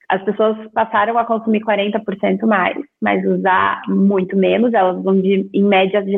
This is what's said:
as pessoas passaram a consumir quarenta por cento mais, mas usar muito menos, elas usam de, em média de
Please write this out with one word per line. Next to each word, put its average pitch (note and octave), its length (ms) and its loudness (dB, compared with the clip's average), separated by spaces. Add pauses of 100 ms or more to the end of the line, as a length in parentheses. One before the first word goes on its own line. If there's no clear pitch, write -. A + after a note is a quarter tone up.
as F#3+ 140 -2
pessoas G#3+ 320 0 (160)
passaram A3+ 460 0
a A#3 80 0
consumir A3 340 -2
quarenta G#3 400 -2
por G3 180 -6
cento G3 300 -2
mais, G3 300 0 (240)
mas G3+ 240 0
usar F#3+ 640 0
muito G3 480 2
menos, G3 360 2
elas F#3 240 2
usam F#3+ 220 2
de, F#3+ 340 0
em G3 120 2
média G3 360 2
de G3 160 -4